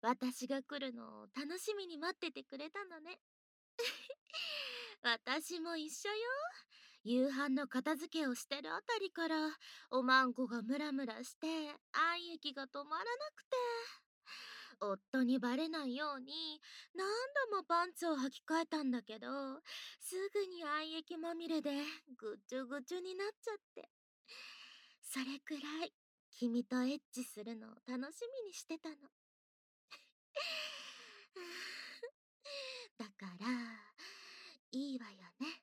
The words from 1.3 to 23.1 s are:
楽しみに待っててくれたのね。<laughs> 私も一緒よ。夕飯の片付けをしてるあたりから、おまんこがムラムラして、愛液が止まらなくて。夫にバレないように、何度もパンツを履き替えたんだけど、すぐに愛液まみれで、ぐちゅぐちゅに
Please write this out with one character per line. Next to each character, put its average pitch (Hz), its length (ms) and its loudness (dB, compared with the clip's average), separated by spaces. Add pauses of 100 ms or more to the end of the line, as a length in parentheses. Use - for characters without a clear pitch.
楽 294 240 -4
し 427 140 0
み 403 140 -2
に 339 100 -6
待 330 180 0
っ - 40 -16
て 339 120 -2
て 269 140 -8
く 269 140 -10
れ 294 100 -4
た 403 160 -6
の 339 160 -12
ね。 339 180 -12 (600)
<laughs> 494 400 -4 (840)
私 262 580 2
も 339 160 -2
一 311 140 -2
緒 403 220 -4
よ。 415 40 2 (880)
夕 254 280 6
飯 277 240 2
の 262 120 4
片 262 300 2
付 311 140 -6
け 320 160 2
を 247 80 4
し - 120 -6
て 277 140 0
る 311 140 -2
あ 381 80 2
た 466 160 2
り 392 120 0
か 330 160 0
ら、 311 320 4 (300)
お 254 140 4
ま 262 200 10
ん 247 120 4
こ 254 120 2
が 233 140 0
ム 240 180 2
ラ 302 140 0
ム 269 140 0
ラ 226 180 -4
し - 140 -12
て、 311 360 -2 (180)
愛 339 400 4
液 294 200 -4
が 269 160 -6
止 285 160 -4
ま 311 180 -2
ら 466 140 0
な 587 140 -4
く - 160 -20
て。 523 100 2 (1200)
夫 202 440 2
に 247 160 8
バ 247 180 4
レ 320 140 2
な 311 160 -2
い 247 100 0
よ 294 220 0
う - 20 -8
に、 302 400 -6 (320)
何 381 160 0 (420)
度 415 60 2
も 370 80 2
パ 339 220 6
ン 349 80 -8
ツ 339 120 0
を 311 120 4
履 269 100 2
き - 180 -8
替 320 180 4
え - 20 -8
た 311 180 2
ん 262 60 6
だ 240 100 2
け 220 180 -10
ど、 269 440 -4 (360)
す 370 300 -2
ぐ 403 160 4
に 359 180 -6
愛 311 340 0
液 320 200 -4
ま 330 160 0
み 339 160 -4
れ 320 140 4
で、 285 240 2 (320)
ぐ 208 280 -4
ち 247 100 -2
ゅ 262 100 0
ぐ 269 160 -2
ち 349 140 -4
ゅ 370 40 0
に 370 140 -4